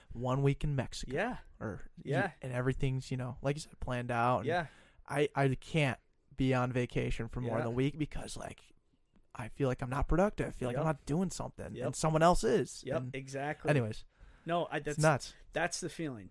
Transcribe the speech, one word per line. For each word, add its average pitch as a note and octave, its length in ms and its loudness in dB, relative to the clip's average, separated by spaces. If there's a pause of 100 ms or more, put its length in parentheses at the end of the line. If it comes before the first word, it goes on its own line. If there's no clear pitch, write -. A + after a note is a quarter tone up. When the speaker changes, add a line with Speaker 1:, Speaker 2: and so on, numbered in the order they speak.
(120)
Speaker 1:
one, A#2 120 -6
one B2+ 200 2
week C#3 200 2
in D3+ 120 0
Mexico. B2 380 -4
Speaker 2:
Yeah. G#3 240 -2 (220)
Speaker 1:
Or A2 220 -6 (220)
you, D3+ 100 -6
Speaker 2:
Yeah. F3+ 180 2 (100)
Speaker 1:
and C3 120 -8
everything's, C3 580 0
you C3 60 0
know, B2+ 240 -8
like C#3 140 0
you D#3 60 -8
said, - 180 -18
planned B2 320 -4
out. A#2+ 280 4
And G2+ 80 -4
Speaker 2:
Yeah. E3 180 0 (420)
Speaker 1:
I, C#3+ 280 2
I C#3 200 4
can't C#3+ 440 0 (380)
be C3 160 4
on B2 180 2
vacation B2 580 -2
for - 120 -8
more A2+ 160 -2
Speaker 2:
Yeah. A#2 80 0
Speaker 1:
than - 20 -2
a A2+ 80 -2
week C#3+ 220 2
because, - 400 -6
like, - 240 -10 (760)
I A2 140 -8
feel C#3 180 0
like B2+ 140 -2
I'm B2+ 80 -4
not C3 180 0
productive. G3 400 4
I A2+ 40 -8
feel - 180 -4
like B2 80 -2
I'm D3 80 0
Speaker 2:
Yep. D#3 100 2
Speaker 1:
not - 100 -14
doing E3 240 0
something, - 460 -8
Speaker 2:
Yep. A#2+ 100 -6
Speaker 1:
and C#3+ 100 -4
someone D#3 280 2
else F3 200 8
is. A3 420 0
Speaker 2:
Yep, C#3 120 -2
Speaker 1:
And C3 180 -6
Speaker 2:
exactly. C3+ 540 -4
Speaker 1:
anyways. A#2+ 360 0 (400)
Speaker 2:
No, E3 260 0
I, D#3 60 -2
Speaker 1:
It's D3 80 -6
Speaker 2:
that's D3+ 140 -2
Speaker 1:
nuts. D3+ 340 4 (200)
Speaker 2:
that's E3 260 -2
the E3+ 100 -6
feeling. B2+ 420 -8